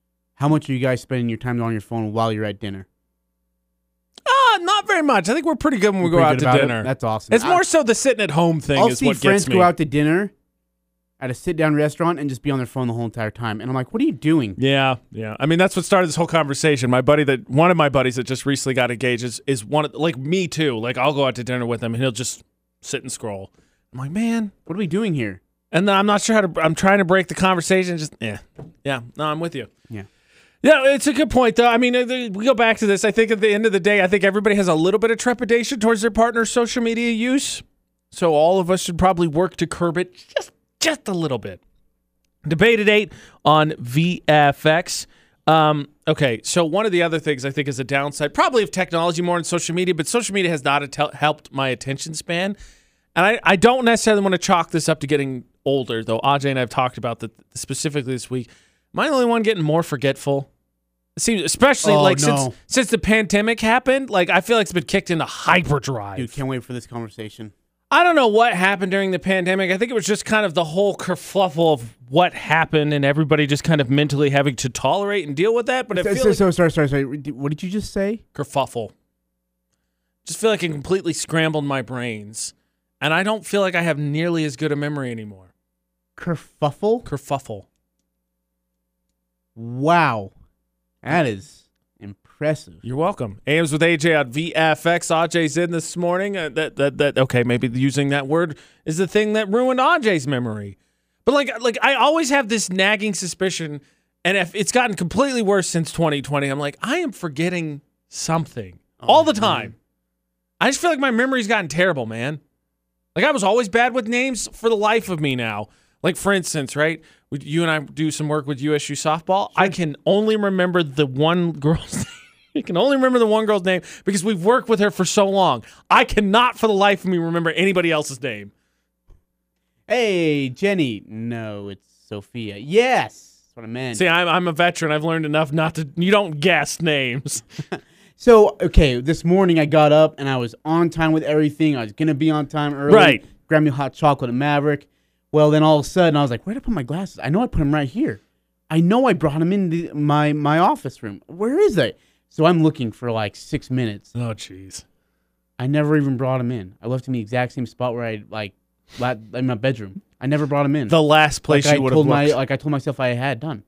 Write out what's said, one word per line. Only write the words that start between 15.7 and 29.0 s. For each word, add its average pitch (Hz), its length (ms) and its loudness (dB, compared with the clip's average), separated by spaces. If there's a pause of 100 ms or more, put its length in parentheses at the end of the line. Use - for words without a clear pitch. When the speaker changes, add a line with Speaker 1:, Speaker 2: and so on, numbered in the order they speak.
Speaker 2:
what 175 100 -4
started 185 220 4
this 147 80 -8
whole 165 120 0
conversation. 143 600 0
My 127 120 4
buddy 147 240 4
that, 131 240 -2
one 160 220 4
of 170 60 2
my 147 120 4
buddies 127 260 0
that 127 80 -4
just 127 220 -6
recently 135 280 -2
got 123 180 0
engaged 120 320 -2
is, 120 240 -10
is 123 160 -2
one 147 220 -2
of, 131 80 -10
like, 151 240 -4
me 165 300 -2
too. 147 300 -4
Like, 120 200 -6
I'll 139 160 0
go 139 140 0
out 127 80 -4
to 120 80 -8
dinner 123 220 -4
with 117 180 -4
him 117 100 -4
and 117 100 -6
he'll 131 80 0
just - 320 -10 (380)
sit - 220 -8
and 127 80 -12
scroll. 98 400 -12 (420)
I'm 123 60 -14
like, 139 120 -10
"Man." 226 400 -4 (140)
Speaker 1:
What 170 100 -10
are 196 40 -6
we 202 80 -4
doing 190 260 -2
here? 107 280 -6 (300)
Speaker 2:
And 180 160 0
then 196 80 2
I'm 196 100 2
not 208 160 2
sure 220 140 0
how 214 60 4
to, 165 200 -2
I'm 160 140 0
trying 190 240 4
to 190 60 2
break 185 240 2
the 156 60 -12
conversation. 185 600 0
Just, 151 240 -10
eh. 107 160 -6 (460)
Yeah, 135 180 -6 (160)